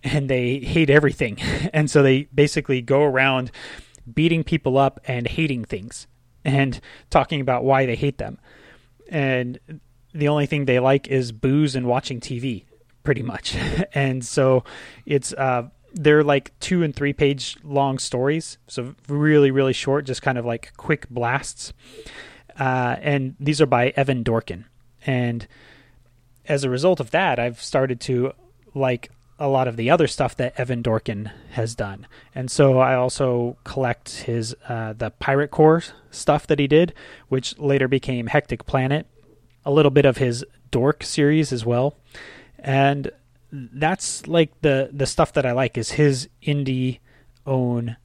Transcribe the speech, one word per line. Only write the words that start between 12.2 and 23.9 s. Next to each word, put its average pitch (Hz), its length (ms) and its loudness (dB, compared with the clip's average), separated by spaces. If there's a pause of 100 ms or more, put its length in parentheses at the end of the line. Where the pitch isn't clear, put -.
V, 120 260 -6 (380)
pretty 139 200 0
much. - 320 -8 (200)
<laughs> - 180 -4
And 131 320 -2
so 131 400 2 (400)
it's, 139 280 -2
uh, 127 360 -2 (240)
they're, 151 300 4
like, 143 360 0
two 180 240 0
and 151 100 -2
three 143 200 -4
page 143 500 -2
long 139 340 -2
stories. 139 600 -4 (100)
So 127 280 -10 (120)
really, 147 440 4
really 135 220 2
short, 139 320 -2
just 131 160 -6
kind 131 160 0
of, 120 80 -6
like, 117 300 -6
quick - 340 -4
blasts. 120 640 -6 (880)
Uh, 127 400 0
and 139 400 -2
these 143 220 0
are 143 40 6
by 123 300 2